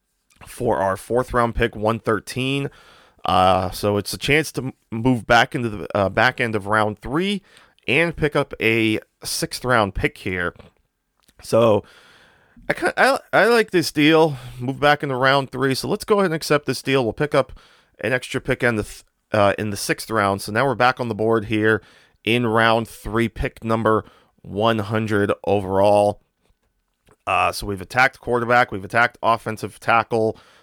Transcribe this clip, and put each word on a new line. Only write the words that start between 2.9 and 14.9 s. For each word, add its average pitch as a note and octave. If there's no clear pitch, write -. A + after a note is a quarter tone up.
Uh, F#2
so G#2
it's G2+
a G2+
chance D3
to C#3
m-, C3
move A2+
back A#2+
into A#2+
the, G#2
uh, F#2+
back A2+
end A2+
of G2
round G#2+
three F#3
and D#3
pick D3+
up C#3+
a A2
sixth -
round A2+
pick -
here. F2+
So A2+
I -
ki-, -
I, B3
I E3
like A3+
this E3+
deal. D#3
Move B2+
back D3